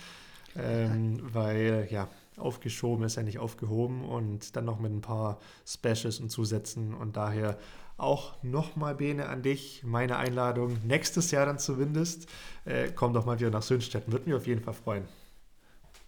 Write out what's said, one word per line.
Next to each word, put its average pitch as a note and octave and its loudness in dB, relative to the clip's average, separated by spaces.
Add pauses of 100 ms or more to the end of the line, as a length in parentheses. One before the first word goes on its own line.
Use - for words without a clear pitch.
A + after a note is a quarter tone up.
(560)
Ähm, A2+ 2
<laughs> B2 -8
weil, A2 2
ja, G2+ -2 (280)
aufgeschoben A#2+ 0
ist A2+ 0
ja A2+ -2
nicht G#2+ -4
aufgehoben A#2 -2
und G#2+ -4
dann A#2+ -2
noch A2 -2
mit A2 0
ein G#2 -2
paar A2 -2 (260)
Specials A#2+ 0
und A2 -6
Zusätzen A2 -2
und G#2+ -4
daher G#2+ 0 (400)
auch C#3 0
nochmal, D3 0
Bene, C#3+ 0
an C3 -4
dich C#3 -2
meine A#2+ 2
Einladung, B2 2
nächstes D#3+ 2
Jahr C#3+ 6
dann C#3+ 0
zumindest, D3+ 0 (340)
äh, B2+ 0
komm A#2+ 4
doch A2+ 4
mal A#2+ 0
wieder A#2 4
nach G#2+ 2
Sönstetten, A2+ 2
würde A#2+ 0
mich D#3 2
auf A#2 0
jeden A2+ 2
Fall A2 -6
freuen. G2+ -4 (1040)